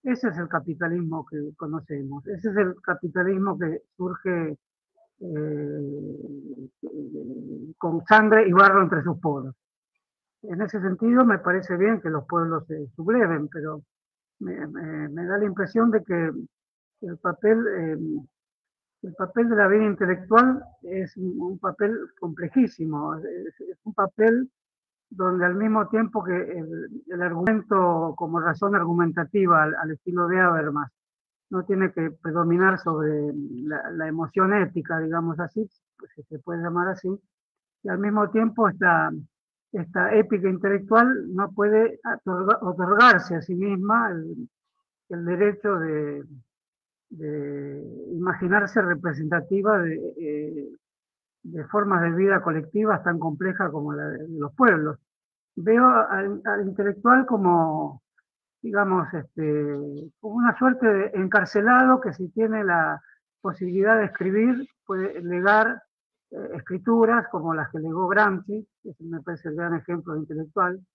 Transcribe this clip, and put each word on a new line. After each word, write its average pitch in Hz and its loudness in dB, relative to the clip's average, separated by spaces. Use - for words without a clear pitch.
Ese 247 0
es 165 -2
el 165 -6
capitalismo 165 -4
que 151 -10
conocemos, 147 -8
ese 196 -4
es 196 -2
el 185 -4
capitalismo 185 -2
que 170 -6
surge, 175 -6
eh, 147 -10
con 165 -4
sangre 214 6
y 185 2
barro 196 8
entre 185 0
sus 165 -2
poros. 135 -4
En 185 -8
ese 208 -6
sentido, 226 4
me 208 4
parece 185 -2
bien 202 2
que 165 -4
los 156 -4
pueblos 165 -2
se 151 -10
subleven, 165 0
pero 156 -10
me, 180 -8
me, 156 -10
me 165 -8
da 190 -2
la 214 0
impresión 202 0
de 214 2
que 170 -2
el 175 -10
papel, 214 2
eh, 165 -4
el 180 -12
papel 233 0
de 226 2
la 202 6
vida 214 6
intelectual 214 2
es 185 -8
un, 185 -6
un 185 -6
papel 202 -2
complejísimo, 160 -2
es, - -10
es - -14
un 220 -12
papel 226 2
donde 185 0
al 180 2
mismo 214 2
tiempo 220 0
que 180 -2
el, 170 -6
el 180 -6
argumento 180 0
como 170 -2
razón 170 0
argumentativa 170 2
al, 156 0
al 160 -6
estilo 175 -2
de 185 2
Habermas 151 2
no 185 -2
tiene 190 2
que 160 -4
predominar 175 2
sobre 151 -2
la, 151 -6
la 160 -6
emoción 165 0
ética, 170 -2
digamos 165 -2
así, 190 -6
pues, - -20
si 151 -20
se 151 -14
puede 170 -8
llamar 175 0
así, 185 -4
y 196 -8
al 185 -2
mismo 208 0
tiempo 220 2
esta, 165 2
esta 185 0
épica 202 4
intelectual 196 2
no 196 -2
puede 214 2
otorga-, 196 0
otorgarse 185 4
a 156 -4
sí 185 -8
misma 202 0
el, 165 -10
el 170 -6
derecho 202 0
de, 151 -4
de 143 -8
imaginarse 185 0
representativa 175 0
de, 160 -2
eh, 151 -6
de 165 -10
formas 202 0
de 170 2
vida 190 2
colectivas 180 0
tan 170 0
complejas 165 -2
como 147 -6
la 151 -8
de, 151 -10
de 160 -10
los 143 -6
pueblos. 160 2
Veo 220 4
al, 208 2
al 208 -2
intelectual 202 2
como, 165 0
digamos, 196 0
este, 147 -4
como 214 -8
una 240 2
suerte 254 2
de 202 2
encarcelado 220 4
que 196 -4
si 180 -8
tiene 220 0
la 160 0
posibilidad 190 2
de 208 2
escribir, 220 0
puede 190 -6
legar, 202 2
eh, - -12
escrituras 226 2
como 160 -4
las 151 -4
que 156 -10
legó 160 -4
Gramsci, 202 0
que 180 -16
me 165 -10
parece 170 -10
el 151 -8
gran 170 -2
ejemplo 165 -6
de 156 -4
intelectual. 160 -4